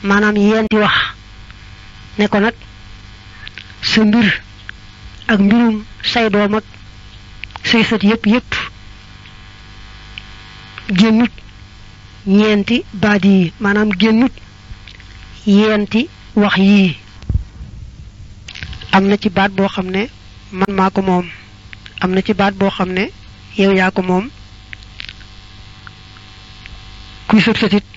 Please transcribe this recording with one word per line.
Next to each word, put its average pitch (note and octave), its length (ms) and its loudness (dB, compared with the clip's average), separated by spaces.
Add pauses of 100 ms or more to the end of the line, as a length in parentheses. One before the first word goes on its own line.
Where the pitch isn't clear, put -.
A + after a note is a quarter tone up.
maanaam G#3 340 2
yenti G#3+ 400 2
wax, G#3 180 2 (1200)
ne G#3 100 2
ko G#3+ 120 0
nag A3+ 140 2 (1300)
sa - 220 2
mbir G#3+ 220 4 (1000)
ak G#3+ 120 2
mbirum G#3+ 440 2 (180)
say A3+ 280 0
doom G#3 240 0
ak G#3+ 100 -2 (1000)
say A3+ 200 2
sët G3+ 200 -2
yépp A3 220 2
yépp A3+ 280 0 (2250)
génnut A3 420 4 (960)
ñeenti G#3+ 640 2
baat G3+ 320 2
yi, F#3+ 360 4
maanaam G#3 380 2
génnut A3 340 2 (1120)
yenti G#3+ 600 2 (260)
wax G3+ 220 2
yii. F#3+ 400 4 (2000)
Am G3 160 2
na G3+ 80 2
ci G#3 140 -2
baat G3 220 0
boo G3 160 -2
xam F#3 220 -6
ne G3+ 180 -4 (440)
man F#3+ 220 -4
maa F#3+ 160 2
ko G3 120 -2
moom, F3+ 240 0 (760)
am F3+ 140 -2
na F#3+ 80 2
ci G#3 120 -2
baat G3 200 0
boo G3 160 0
xam F#3 220 -4
ne G3+ 180 -4 (460)
yow G3 160 2
yaa F#3+ 180 2
ko F#3+ 120 -2
moom, F#3 260 -2 (3000)
kuy G#3+ 120 6
sët A3 180 2
sëtit G#3 260 2 (120)